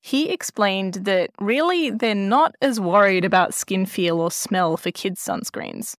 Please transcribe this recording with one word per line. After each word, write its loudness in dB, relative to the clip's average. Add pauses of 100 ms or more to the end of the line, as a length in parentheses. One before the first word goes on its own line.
he -2
explained -2 (100)
that 2 (100)
really 0
they're 0
not 2
as 0
worried 4
about 2
skin -2
feel 0
or 0
smell 0
for -4
kids' -6
sunscreens -8